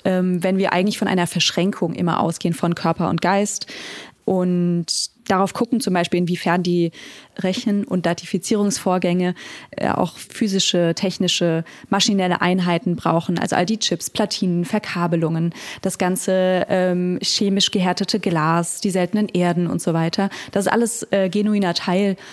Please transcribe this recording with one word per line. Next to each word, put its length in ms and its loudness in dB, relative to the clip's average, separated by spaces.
ähm, 400 2
wenn 120 2
wir 160 0
eigentlich 260 2
von 100 0
einer 180 2
Verschränkung 680 0
immer 240 0
ausgehen 340 0
von 220 0
Körper 340 0
und 100 0
Geist. 460 0
Und 640 2
darauf 240 2
gucken 280 0
zum 140 0
Beispiel, 240 2
inwiefern 440 0
die 280 2
Rechen- 460 -2
und 220 -2
Datifizierungsvorgänge, 1300 0
äh, 160 -2
auch 300 0
physische, 760 0
technische, 680 0
maschinelle 520 2
Einheiten 540 2
brauchen. 420 0
Also 180 0
all 100 2
die 120 -2
Chips, 320 -4
Platinen, 540 0
Verkabelungen, 880 -2
das 180 -4
ganze, 720 2
ähm, 540 0
chemisch 480 0
gehärtete 500 0
Glas, 600 0
die 100 0
seltenen 380 0
Erden 400 0
und 120 -2
so 140 0
weiter. 340 0
Das 140 0
ist 60 0
alles, 380 0
äh, 180 4
genuiner 460 2
Teil 420 2